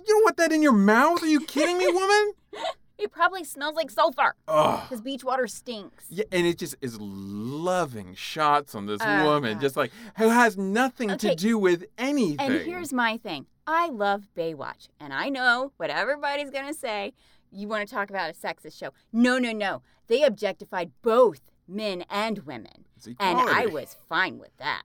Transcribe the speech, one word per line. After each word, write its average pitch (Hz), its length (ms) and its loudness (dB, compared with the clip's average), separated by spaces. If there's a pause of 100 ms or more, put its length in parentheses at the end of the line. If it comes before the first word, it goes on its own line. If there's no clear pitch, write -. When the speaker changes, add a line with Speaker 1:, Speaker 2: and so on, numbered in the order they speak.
Speaker 1:
don't 427 180 6
want 339 140 4
that 330 140 4
in 311 100 4
your 302 120 6
mouth? 233 480 6
Are 339 60 -2
you 302 140 4
kidding 330 360 0
me, 370 100 2
woman? 403 460 2 (200)
Speaker 2:
<laughs> - 100 -10 (340)
It 415 140 -6
probably 359 320 0
smells 294 320 -8
like 320 160 -4
sulfur. 294 440 2 (120)
Speaker 1:
Ugh. - 400 2
Speaker 2:
'Cause 240 140 -12
beach 262 200 -8
water 254 260 -2
stinks. - 640 -14
Speaker 1:
Yeah, 175 220 -6
and 175 160 2
it 170 100 0
just 156 220 -8
is 117 180 -8
loving 107 1160 -6
shots 147 580 0
on 101 120 -6
this 104 180 -4
Speaker 2:
Oh, 202 220 2
Speaker 1:
woman, 147 300 2
Speaker 2:
God. 107 60 -6
Speaker 1:
just, 135 140 0
like, 135 160 -2 (260)
who 220 120 4
has 233 280 4
nothing 220 520 -2
to 190 60 -2
Speaker 2:
Okay. 196 200 0
Speaker 1:
do 214 220 2
with 180 260 2 (140)
anything. 240 420 0
Speaker 2:
And 277 220 0
here's 349 320 -8
my 233 240 -2
thing. 160 300 -12 (200)
I 330 220 0
love 202 440 -2
Baywatch, 160 540 -8 (100)
and 143 160 -12
I 156 140 -4
know 254 480 0
what 160 140 -4
everybody's 285 600 -2
gonna 277 220 -8
say. 214 380 -6 (400)
You 202 160 -12
wanna 208 180 -4
talk 208 240 -6
about 190 200 -4
a 165 40 -12
sexist - 440 -12
show. - 140 -12 (200)
No, 247 280 2
no, 240 120 -2
no. 202 300 -4 (260)
They 254 160 4
objectified 196 760 -2
both 226 400 4 (260)
men 196 420 -6
and 208 360 -2
women. 120 400 -16 (100)
Speaker 1:
It's - 120 -20
Speaker 2:
And 120 100 -16 (220)
I - 20 4 (220)
Speaker 1:
equality. 208 100 -2
Speaker 2:
was 135 220 -10 (120)
fine 165 300 -2
with - 200 -20
that. 131 260 -6